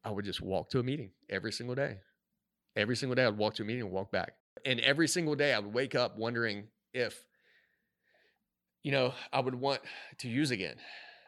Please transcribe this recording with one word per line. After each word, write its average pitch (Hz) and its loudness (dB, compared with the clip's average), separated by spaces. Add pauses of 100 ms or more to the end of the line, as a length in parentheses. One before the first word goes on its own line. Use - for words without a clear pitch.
I 113 -4
would 101 -4
just 98 -6
walk 92 -2
to 131 2
a - 0
meeting 127 -4 (180)
every 101 -2
single 123 -6
day. 135 -2 (800)
Every 107 2
single 127 -2
day 127 6
I'd 107 4
walk 107 2
to - -4
a 104 -4
meeting 120 -2
and 101 -6
walk 95 -4
back. - -2 (320)
And 127 2
every 139 6
single 160 2
day 143 4
I 110 4
would 104 -6
wake 127 0
up 117 2
wondering 110 -2 (240)
if, 120 -2 (1600)
you 147 -2
know, 135 4 (200)
I 135 2
would 131 0
want 131 0 (380)
to 131 -8
use 131 2
again. 92 -2 (520)